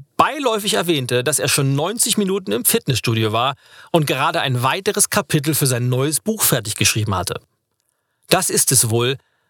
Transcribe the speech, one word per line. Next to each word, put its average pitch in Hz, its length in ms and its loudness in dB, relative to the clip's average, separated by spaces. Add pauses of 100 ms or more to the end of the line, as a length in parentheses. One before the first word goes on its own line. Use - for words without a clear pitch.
(160)
beiläufig 214 580 0
erwähnte, 135 480 0
dass 143 160 0
er 139 100 0
schon 139 260 2
neunzig 196 420 -2
Minuten 196 360 -2
im 240 120 -4
Fitnessstudio 113 680 0
war 127 220 0 (360)
und 160 160 4
gerade 156 340 0
ein 123 220 -2
weiteres 190 480 0
Kapitel 156 440 0
für 143 120 0
sein 123 240 0
neues 139 300 0
Buch 214 200 -4
fertig 107 360 0
geschrieben 107 380 0
hatte. - 280 -6 (840)
Das 175 200 4
ist - 240 0
es 120 160 4
wohl, 120 300 0 (300)